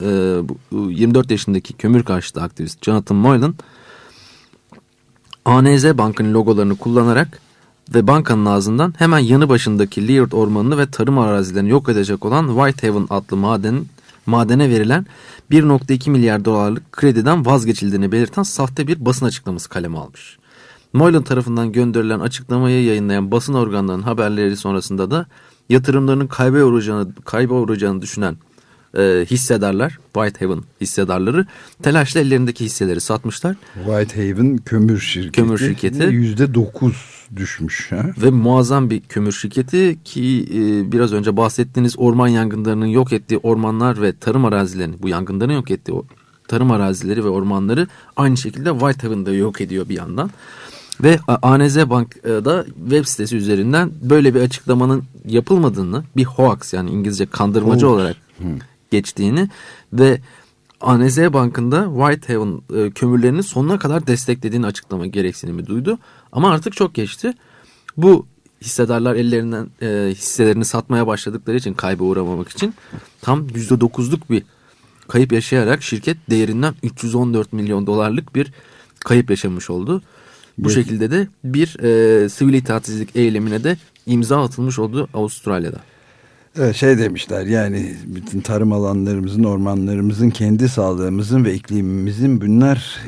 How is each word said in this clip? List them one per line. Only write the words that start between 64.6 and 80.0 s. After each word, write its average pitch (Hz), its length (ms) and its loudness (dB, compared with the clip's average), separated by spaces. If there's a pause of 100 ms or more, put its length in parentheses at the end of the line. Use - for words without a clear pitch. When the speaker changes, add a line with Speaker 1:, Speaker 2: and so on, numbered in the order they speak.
Speaker 1:
açıklama 98 400 -8
gereksinimi 90 600 -6
duydu. 135 320 -4 (340)
Ama 175 180 2
artık 160 260 -4
çok 180 180 -2
geçti. 165 400 -6 (640)
Bu 175 300 6 (360)
hissedarlar 117 520 0
ellerinden, 117 520 -2 (160)
e, 104 280 -2
hisselerini 107 540 0
satmaya 117 420 -2
başladıkları 110 500 -6
için, 113 180 -6
kayba 92 300 -4
uğramamak 90 440 -2
için 208 260 -6 (460)
tam 143 340 -2
yüzde 117 260 0
dokuzluk 120 500 -2
bir 110 120 0 (680)
kayıp 123 240 2
yaşayarak 120 500 0
şirket 120 340 -6 (140)
değerinden 113 520 0
üç - 220 -8
yüz 117 100 -4
on 120 200 0
dört 107 180 -2
milyon 104 340 -2
dolarlık 107 480 -2
bir 139 180 -4 (480)
kayıp 120 300 2
yaşamış 92 400 -4
oldu. 107 320 -4 (560)